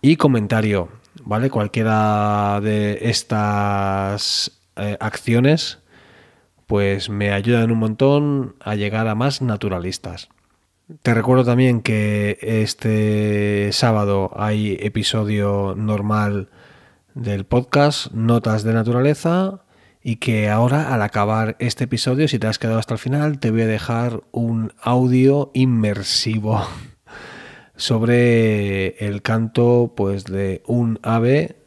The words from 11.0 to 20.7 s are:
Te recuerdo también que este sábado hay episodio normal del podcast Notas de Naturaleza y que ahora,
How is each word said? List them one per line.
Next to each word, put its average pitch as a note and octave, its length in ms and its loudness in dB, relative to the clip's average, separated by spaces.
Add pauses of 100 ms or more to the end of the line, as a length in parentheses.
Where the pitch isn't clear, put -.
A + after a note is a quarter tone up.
Te A#2 120 2
recuerdo B2 300 2
también B2 380 2
que G#2 600 0
este G#2+ 1300 0
sábado G2+ 640 0
hay G#2+ 460 -2
episodio G#2 960 -2
normal G#2 720 -2 (680)
del G2+ 320 -6
podcast C#3+ 640 0
Notas A2+ 540 0
de A2 80 0
Naturaleza D3 920 0 (400)
y A#2 140 -4
que G#2+ 340 0
ahora, B2+ 420 2